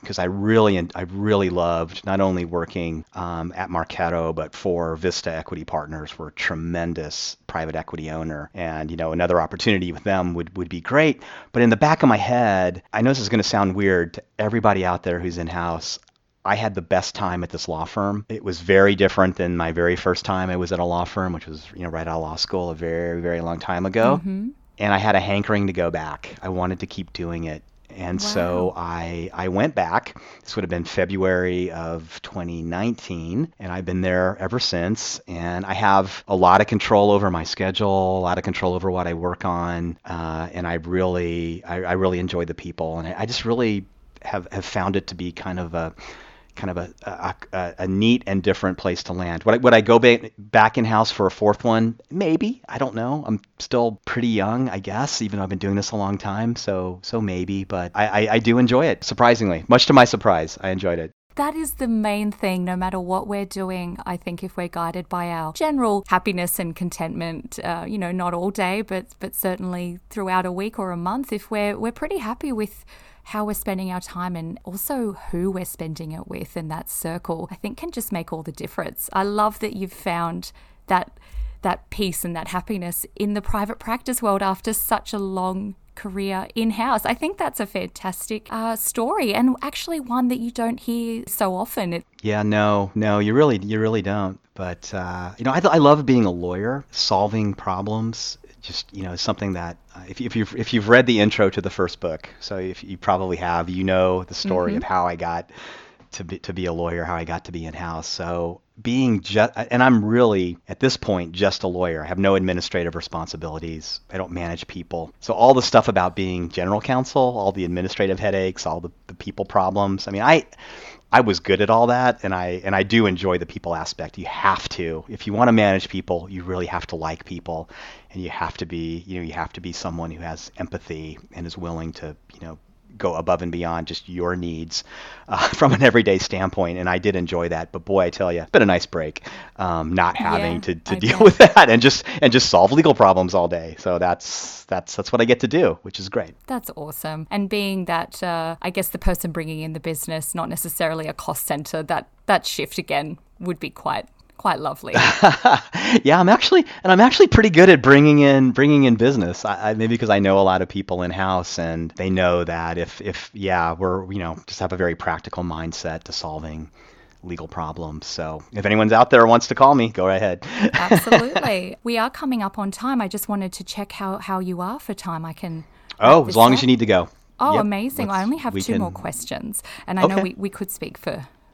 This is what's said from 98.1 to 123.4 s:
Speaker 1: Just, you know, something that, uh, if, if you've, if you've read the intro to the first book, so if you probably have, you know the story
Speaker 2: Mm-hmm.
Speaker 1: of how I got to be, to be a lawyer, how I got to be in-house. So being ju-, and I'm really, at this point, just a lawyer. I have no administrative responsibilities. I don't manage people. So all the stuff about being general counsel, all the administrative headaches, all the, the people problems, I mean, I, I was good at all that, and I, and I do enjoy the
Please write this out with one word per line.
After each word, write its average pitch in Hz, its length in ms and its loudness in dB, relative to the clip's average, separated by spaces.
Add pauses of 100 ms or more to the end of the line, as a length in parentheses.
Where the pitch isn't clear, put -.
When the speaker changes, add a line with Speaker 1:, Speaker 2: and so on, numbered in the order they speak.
Speaker 1:
Just, - 320 -12
you 98 100 -10
know, 90 120 -10
something 98 380 -4
that, 85 240 -8 (180)
uh, 92 140 -20
if, 95 100 -16
if 120 160 -8
you've, 110 180 -2
if - 200 -4
you've 107 160 0
read 123 160 8
the 113 160 4
intro 104 280 4
to 98 120 -4
the 92 80 -6
first - 320 -4
book, 80 260 -6 (140)
so 101 160 -8
if 92 260 -8
you 92 140 -14
probably 92 400 0
have, 85 320 -2
you 92 160 -2
know 92 400 2
the - 80 -16
story 92 400 -2
Speaker 2:
Mm-hmm. - 60 -4
Speaker 1:
of - 40 -6
how 90 240 0
I 87 80 -4
got 85 340 -8 (640)
to - 120 -12
be, 90 160 -12
to - 140 -10
be 90 120 -4
a 85 80 -2
lawyer, 85 300 -4
how 85 120 -4
I 82 80 -6
got 82 220 -8
to 87 60 -16
be 82 140 -10
in-house. 82 420 -10
So 85 540 -6 (200)
being 120 400 2
ju-, 104 200 0
and 120 420 2
I'm 120 200 6
really, 104 540 2 (100)
at 101 120 -10
this 131 180 0
point, 87 360 -2
just 95 300 0
a 95 40 -2
lawyer. 87 360 -2
I 73 40 -10
have 90 100 -4
no 98 180 4
administrative 90 600 -2
responsibilities. 82 1040 -10 (100)
I 95 80 -10
don't 92 140 -8
manage 85 360 -8
people. 85 520 -10
So - 140 -4
all 117 200 8
the 127 80 6
stuff 117 260 6
about 90 280 2
being 90 340 -2
general 95 320 -2
counsel, 131 400 0
all 117 300 2
the 92 140 -4
administrative 92 540 -2
headaches, 95 460 -2
all 82 140 -4
the, 85 100 -12 (180)
the 95 80 -18
people - 300 -8
problems, 98 640 0
I 101 40 -8
mean, 98 120 -4
I, 151 220 4 (640)
I 123 100 8
was 104 180 2
good 95 220 2
at 104 80 4
all 113 180 6
that, 123 360 2
and 98 100 -2
I, 90 300 -4
and 98 120 -2
I 95 80 2
do 110 220 4
enjoy 92 320 0
the 85 80 -4